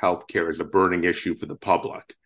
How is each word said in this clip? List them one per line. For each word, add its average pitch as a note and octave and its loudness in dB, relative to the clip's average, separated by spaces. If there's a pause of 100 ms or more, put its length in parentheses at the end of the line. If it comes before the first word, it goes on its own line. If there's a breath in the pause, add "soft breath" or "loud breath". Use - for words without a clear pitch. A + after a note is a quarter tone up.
healthcare F2+ 0
is D2+ -6
a E2 -2
burning F2+ 2
issue - 0
for - -8
the G2 -10
public. - -2 (100)